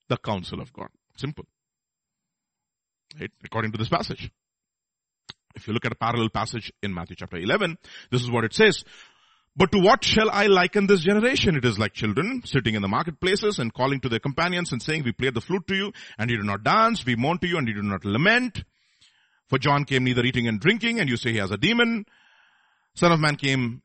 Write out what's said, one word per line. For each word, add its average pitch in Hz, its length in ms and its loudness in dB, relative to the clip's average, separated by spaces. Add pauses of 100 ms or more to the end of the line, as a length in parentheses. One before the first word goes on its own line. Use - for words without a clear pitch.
the 120 100 -2
counsel 98 440 -6
of - 120 -18
God. - 160 -14 (280)
Simple. 135 280 -10 (1700)
Right? - 120 -12 (120)
According 110 300 -6
to 110 40 -8
this 113 120 -4
passage. - 420 -6 (1300)
If - 120 -12
you 107 40 -4
look 117 120 -4
at 113 80 -6
a - 20 -8
parallel 117 320 0
passage - 460 -6 (100)
in 98 100 -6
Matthew 85 220 -10
chapter 87 220 -12
eleven, 131 400 -2 (340)
this 123 100 0
is 120 80 -6
what 117 140 0
it 110 100 -4
says. 214 300 4 (720)
"But 190 160 4
to 208 80 4
what 214 240 6
shall 220 260 2
I 208 180 2
liken 196 380 4
this 190 160 6
generation? 202 540 2
It 120 80 0
is 110 160 2
like 107 140 -2
children 117 500 -2
sitting 113 320 0
in 104 60 -2
the 98 80 0
marketplaces 175 680 0
and 117 160 -4
calling 135 280 0
to 127 80 -4
their 113 100 0
companions 170 540 -2
and 123 80 -4
saying, 156 220 -4
'We 117 100 -2
played 127 200 -2
the 113 60 -2
flute 180 280 -4
to 196 80 -2
you, 196 180 -4 (240)
and 113 120 -2
you 120 120 0
do - 20 -2
not 104 220 -2
dance. 220 400 2
We 123 100 0
mourn 147 220 0
to 180 100 -4
you, 175 100 -2
and 123 120 0
you 107 40 -4
do 101 100 -4
not 101 200 -2
lament.' 202 640 0 (840)
For 135 100 0
John 143 280 2
came 131 180 0
neither 123 220 2
eating 123 240 0
and 107 100 0
drinking, 226 400 0
and 160 80 0
you 120 80 0
say 117 160 -2
he 113 60 0
has 98 140 -2
a 104 60 -2
demon. 226 480 2 (880)
Son 175 180 4
of 156 80 2
Man 147 160 2
came 131 480 0